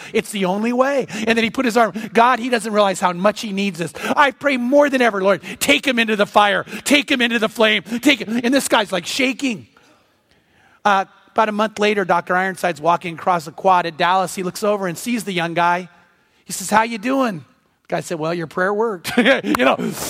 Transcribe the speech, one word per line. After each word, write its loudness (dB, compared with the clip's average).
it's -2
the -2
only 0
way." 0
And 2
then 2
he -2
put -4
his 0
arm, 2
"God, 4
he -6
doesn't -2
realize 2
how 0
much 0
he -6
needs -2
this. -6
I 4
pray -2
more 4
than 0
ever, 2
Lord, 2
take 2
him 0
into 0
the 2
fire, 2
take 2
him 0
into 0
the 0
flame, 2
take 2
him." -4
And 0
this 2
guy's, 0
like, -4
shaking. -4
Uh, 0
about 0
a -4
month -4
later, 0
Doctor 0
Ironside's -2
walking -2
across -2
the -14
quad 2
at -8
Dallas. 0
He -8
looks -6
over 0
and -6
sees -4
the -8
young -2
guy. 0
He -14
says, -8
"How 4
you -4
doing?" -2
The -20
guy -4
said, -6
"Well, -2
your -6
prayer -2
worked." -2
<laughs> 6
You 2
know, 0